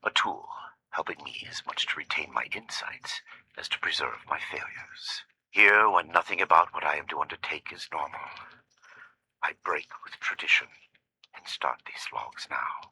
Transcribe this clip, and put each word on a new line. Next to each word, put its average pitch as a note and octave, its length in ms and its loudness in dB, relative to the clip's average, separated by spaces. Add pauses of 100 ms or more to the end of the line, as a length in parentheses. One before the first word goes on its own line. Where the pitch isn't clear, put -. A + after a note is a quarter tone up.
a G#2+ 80 0
tool - 380 0 (420)
helping E2 340 -6
me - 260 -12
as - 160 -10
much - 200 -4
to - 120 -2
retain D2 340 -6
my A#1+ 120 -2 (100)
insights - 680 -8 (380)
as - 100 -10
to - 120 0
preserve - 480 -2
my D2+ 100 -2
failures. - 840 -10 (280)
Here, G#2 380 10
when F2 200 6
nothing E2+ 320 2
about E2+ 320 8
what - 120 -6
I D2 120 2
am D2 120 -6
to D2+ 120 -6
undertake D2+ 520 -6
is F2 200 -12
normal, D2 280 -6 (1200)
I - 100 -2 (120)
break D#2 240 -2 (160)
with - 160 -16
tradition - 480 2 (680)
and - 100 -18
start - 400 -2
these - 260 -12
logs - 380 -8
now. - 420 -6